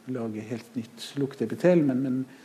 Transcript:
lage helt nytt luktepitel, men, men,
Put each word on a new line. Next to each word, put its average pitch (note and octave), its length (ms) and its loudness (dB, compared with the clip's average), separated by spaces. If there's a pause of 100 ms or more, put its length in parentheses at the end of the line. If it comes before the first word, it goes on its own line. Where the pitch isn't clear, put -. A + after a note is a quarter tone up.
lage A2+ 340 -4
helt A2 340 -8
nytt - 300 -8 (120)
luktepitel, C#3 680 2
men, C3 160 2
men, C3 240 -2 (200)